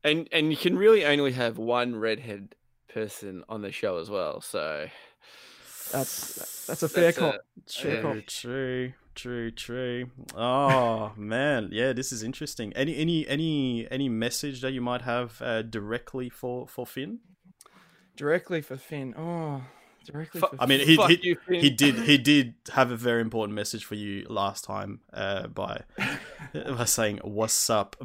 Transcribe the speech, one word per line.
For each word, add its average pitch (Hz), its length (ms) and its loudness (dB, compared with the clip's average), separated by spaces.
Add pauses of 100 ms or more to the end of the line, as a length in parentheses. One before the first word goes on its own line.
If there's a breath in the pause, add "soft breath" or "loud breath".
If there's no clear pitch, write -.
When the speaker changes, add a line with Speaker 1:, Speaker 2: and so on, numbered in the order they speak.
Speaker 1:
And, 156 300 2
and 156 180 2
you 151 60 2
can - 220 2
really 208 280 8
only 143 280 4
have 120 240 0
one 120 400 0
redhead 107 580 -4 (320)
person 104 600 -8
on 110 140 -8
the 98 100 -8
show 95 240 0
as 85 120 -6
well, 90 300 -2
so 78 480 -4 (1040 loud breath)
Speaker 2:
That's, - 760 -6
that's - 160 -2
a 160 40 0
fair 175 240 4
Speaker 1:
That's 170 60 -4
a - 20 -6
Speaker 2:
call. 151 140 2 (360)
Fair - 260 -4
Speaker 1:
yeah. 110 60 -2
Speaker 2:
call. 143 120 -2
Speaker 3:
True, 127 800 -6 (200)
true, 120 380 -6
true, - 0 -
true. 123 580 -6 (240)
Oh, 120 800 4
<laughs> 110 40 -16
man. 113 560 0
Yeah, 123 180 2
this 131 220 -4
is 110 100 -8
interesting. 120 540 -8
Any, 143 180 0
any, 160 320 2
any, 139 640 0
any 131 160 0
message 120 540 -2
that 131 100 -2
you 131 80 -4
might 120 220 -2
have, 120 400 -4
uh, 117 220 0
directly 117 680 -6
for, 123 360 -6
for 123 220 -10
Finn? 185 320 -8 (960 soft breath)
Speaker 2:
Directly 160 460 0
for 135 160 -10
Finn. 131 400 -8
Oh, 160 440 -6 (440 loud breath)
directly 156 360 -8
Speaker 1:
Fu-, 190 60 4
Speaker 2:
for 135 140 -4
Speaker 3:
I 123 40 4
mean, 135 140 6
Speaker 2:
Finn. 139 80 4
Speaker 3:
he, 165 100 12
Speaker 1:
fuck 185 120 8
Speaker 3:
he, 175 140 6
Speaker 1:
you, 175 140 2 (100)
Finn. 180 140 2
Speaker 3:
he 143 80 8
did, 131 300 6
he 143 180 6
did 131 380 4 (180)
have 123 180 4
a 120 60 -2
very 117 240 2
important 110 340 -2
message 104 300 -6
for 107 100 -8
you 101 340 -6
last 98 340 -2
time, 101 380 -8 (120)
uh, 98 340 -4
by, - 340 -6 (160)
<laughs> - 560 -8
by 123 320 -4
saying, 104 380 0
"What's 107 460 0
up, 107 360 2